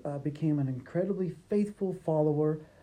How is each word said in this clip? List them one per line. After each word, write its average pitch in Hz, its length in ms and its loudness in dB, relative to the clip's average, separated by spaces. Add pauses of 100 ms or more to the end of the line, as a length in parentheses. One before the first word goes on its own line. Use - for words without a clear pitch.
uh, 143 140 -4
became 147 400 0
an 135 100 2
incredibly 175 640 -2 (180)
faithful 202 460 0
follower 151 680 2 (220)